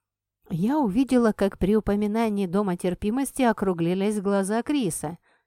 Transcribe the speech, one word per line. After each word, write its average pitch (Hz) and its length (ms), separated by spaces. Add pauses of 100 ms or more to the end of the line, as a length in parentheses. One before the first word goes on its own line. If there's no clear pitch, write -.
(500)
Я 202 280
увидела, 240 540
как 196 260
при 202 180
упоминании 208 720
дома 185 320
терпимости 214 640
округлились 196 800
глаза 196 400
Криса – 185 560 (300)